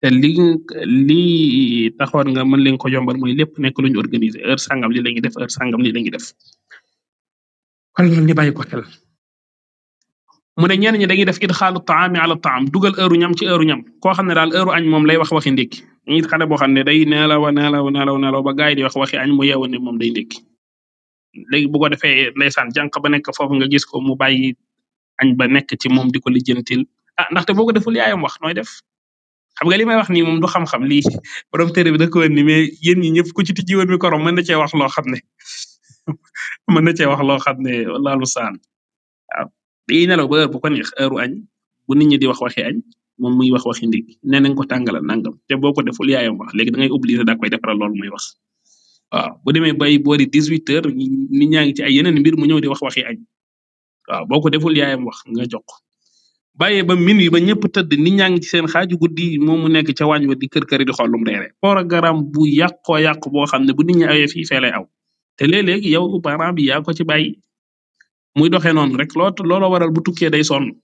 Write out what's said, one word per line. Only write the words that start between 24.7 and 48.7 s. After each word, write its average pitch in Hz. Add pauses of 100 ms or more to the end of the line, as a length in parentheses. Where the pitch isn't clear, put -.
añ 131
ba 127
nekk 135 (100)
ci -
moom 127
di 135
ko 131
lijjantil. 123 (340)
Ah, 170
ndaxte 175
boo 220
ko 226
deful 226
yaayam 214
wax -
nooy 160
def? - (760)
Xam 160
nga 185
li 220
may 226
wax 214
nii 175
moom 165
du 180
xam-xam 151
lii 143 (500)
borom 170
téere 165
bi 156
da 160
ko 165
indi 147
mais 156 (160)
yéen 175
ñi 165
ñëpp 170
ku 202
ci 196
tijji 185
woon 190
micro 180
mën 165
na 180
cee 170
wax 147
loo 139
xam -
ne 127 (880)
<laughs> -
mën 160
na 165
cee 160
wax 139
loo 135
xam 135
ne 120
wallaahu 139
musta'aan. 117 (760)
Waaw, - (400)
day 170
nelaw 170
ba 143
heure 151
bu 131
ko 156
neex, 135
heure 135
añ, 127 (560)
bu 135
nit 151
ñi 143
di 131
wax 123
waxi 123
añ, - (440)
moom 123
muy 127
wax 127
waxi 117
ndékki. 113
Nee 139
nañ 139
ko 139
tàngalal 117
nangam, 113 (120)
te 139
boo 139
ko 143
deful 120
yaayam 117
wax, -
léegi 113
da 117
ngay 135
obligé 123
daa 113
koy 107
defaral 110
loolu 104
muy 98
wax. - (760)